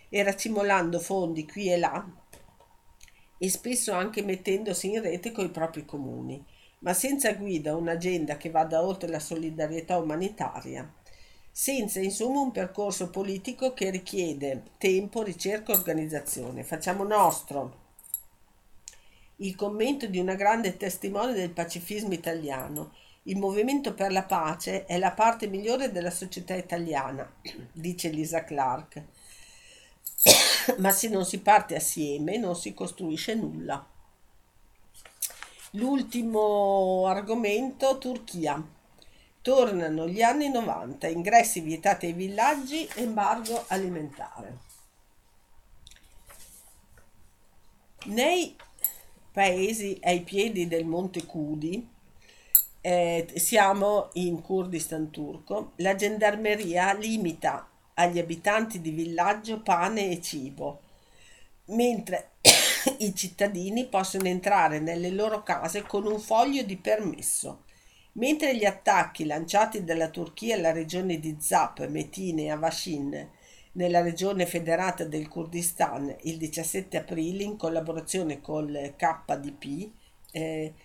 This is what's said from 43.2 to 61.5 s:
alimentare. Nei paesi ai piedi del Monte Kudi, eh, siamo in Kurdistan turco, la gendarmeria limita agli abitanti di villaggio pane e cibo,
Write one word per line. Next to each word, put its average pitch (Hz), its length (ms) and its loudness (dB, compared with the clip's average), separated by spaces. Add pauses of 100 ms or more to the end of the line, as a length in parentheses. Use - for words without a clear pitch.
alimentare. 151 920 -6 (3500)
Nei 302 500 2 (800)
paesi 196 720 2
ai 180 180 4
piedi 196 480 0
del 165 160 0
Monte 175 400 -2
Kudi, 156 640 -4 (920)
eh, 170 440 2 (100)
siamo 202 800 4
in 175 280 -2
Kurdistan 165 680 -4
turco, 156 640 -8
la 190 180 2
gendarmeria 208 1000 2
limita 202 760 -2 (260)
agli 175 240 4
abitanti 185 640 0
di 160 100 -6
villaggio 185 720 0
pane 196 480 2
e 175 100 -2
cibo, 139 600 -8 (840)